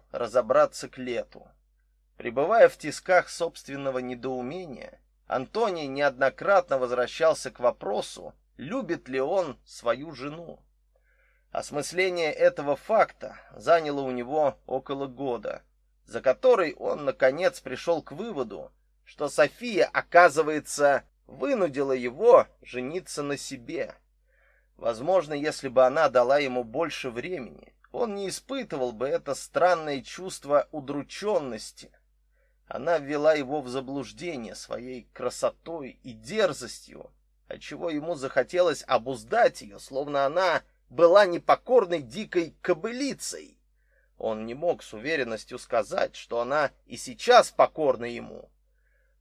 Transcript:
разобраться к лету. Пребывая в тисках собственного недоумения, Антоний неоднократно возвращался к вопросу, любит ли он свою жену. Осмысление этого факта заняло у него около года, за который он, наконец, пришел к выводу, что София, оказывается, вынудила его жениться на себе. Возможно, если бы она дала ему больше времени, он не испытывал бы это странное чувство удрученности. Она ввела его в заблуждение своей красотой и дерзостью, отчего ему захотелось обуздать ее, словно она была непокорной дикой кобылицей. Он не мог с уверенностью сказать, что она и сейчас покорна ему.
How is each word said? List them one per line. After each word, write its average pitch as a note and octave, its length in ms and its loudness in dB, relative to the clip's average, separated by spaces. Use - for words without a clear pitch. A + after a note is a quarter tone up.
разобраться B2 800 2
к - 100 -20
лету. B2 480 -8
Пребывая D#3+ 520 6
в - 80 -14
тисках E3 520 0
собственного C#3 720 -6
недоумения, B2+ 1040 -8
Антоний E3 600 -2
неоднократно C#3 920 2
возвращался B2+ 720 0
к - 100 -16
вопросу, E3+ 760 -4
любит E3 520 -8
ли C3 120 -2
он D#3 440 -2
свою B2 480 -4
жену. D3 480 -14
Осмысление E3+ 800 -2
этого E3+ 420 0
факта - 640 0
заняло D3 460 2
у C3+ 100 -4
него C3 460 -2
около C#3 400 -6
года, B2 560 -8
за - 160 -8
который G#3+ 540 4
он, - 300 -4
наконец, C#3 560 0
пришел D3 420 -4
к - 100 -18
выводу, C3+ 600 -8
что - 240 -6
София, E3+ 580 2
оказывается, D3 1160 4
вынудила D3+ 640 -2
его C3 540 6
жениться D3 640 -8
на C#3+ 140 -4
себе. B2+ 580 -10
Возможно, D3+ 580 0
если C#3+ 340 -4
бы B2+ 180 6
она D3 220 4
дала B2 300 4
ему B2+ 260 -2
больше C3+ 460 -6
времени, B2 640 -10
он A3+ 240 -4
не G3+ 140 -8
испытывал D#3+ 640 -6
бы A2+ 160 -4
это D#3 260 -4
странное D#3 680 0
чувство D3 680 -2
удрученности. C#3+ 1200 -6
Она D#3+ 320 -2
ввела D3 360 2
его D3 280 -4
в B2 60 -12
заблуждение B2 840 -8
своей A#2+ 600 -14
красотой B2+ 880 -6
и B2+ 100 -16
дерзостью, C3 1000 -8
отчего - 420 -10
ему D#3+ 260 -4
захотелось C#3 720 0
обуздать B2+ 760 0
ее, G2+ 160 -18
словно C#3 480 -2
она E3 360 2
была E3+ 340 8
непокорной F3+ 800 2
дикой E3+ 580 -4
кобылицей. G#3 960 -4
Он A2 260 -4
не A#2 100 -8
мог D#3+ 280 -2
с - 100 -20
уверенностью A#2+ 640 -6
сказать, A#2+ 560 -2
что - 260 -6
она C#3 320 -2
и A#2+ 100 -16
сейчас F#3+ 540 4
покорна C3 540 2
ему. A#2 460 -12